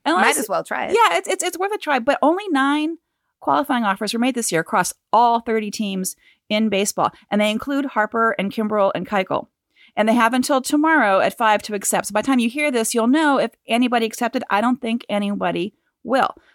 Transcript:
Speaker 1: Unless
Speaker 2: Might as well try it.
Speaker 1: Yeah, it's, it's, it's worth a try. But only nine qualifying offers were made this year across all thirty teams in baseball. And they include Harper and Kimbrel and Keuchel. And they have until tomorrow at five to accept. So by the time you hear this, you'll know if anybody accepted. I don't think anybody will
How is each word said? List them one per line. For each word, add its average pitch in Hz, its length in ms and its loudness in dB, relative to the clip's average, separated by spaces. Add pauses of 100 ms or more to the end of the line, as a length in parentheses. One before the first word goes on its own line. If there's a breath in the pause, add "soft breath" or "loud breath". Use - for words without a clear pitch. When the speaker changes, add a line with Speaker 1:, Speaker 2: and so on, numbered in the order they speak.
Speaker 1:
Unless 240 320 2
Speaker 2:
Might 302 40 -4
as 214 80 -6
well 185 160 -2
try - 220 -6
it. - 60 -6
Speaker 1:
Yeah, 392 240 2
it's, 370 120 -4
it's, 370 140 -2
it's 349 160 -6
worth 392 140 -4
a 415 60 -4
try. 285 200 -2
But 254 220 0
only 349 280 2
nine 302 500 0 (400)
qualifying 277 460 0
offers 202 280 -2
were 226 60 -4
made 247 160 0
this 226 180 -4
year 160 80 2
across 185 320 0 (200)
all 233 280 4
thirty 220 300 -4
teams 190 460 -6 (340 soft breath)
in 214 180 2
baseball. 196 440 0 (180 soft breath)
And 208 100 2
they 214 100 2
include 277 360 -2
Harper 226 520 0
and 190 140 -4
Kimbrel 214 420 0
and 180 140 -6
Keuchel. 190 400 -2 (480 soft breath)
And 214 120 2
they 226 60 4
have 233 180 2
until 254 300 0
tomorrow 294 580 2
at - 160 0
five 214 260 2
to 214 120 -8
accept. 202 320 -2
So - 60 -10
by 214 100 0
the - 40 -8
time 269 120 2
you 233 100 2
hear 294 220 -2
this, 226 240 0
you'll 233 140 2
know 285 300 4
if 226 120 0 (160)
anybody 233 400 0
accepted. 233 420 -4
I 202 120 0
don't 240 200 0
think 233 280 -4
anybody 196 640 -4 (300)
will 240 320 0 (180 soft breath)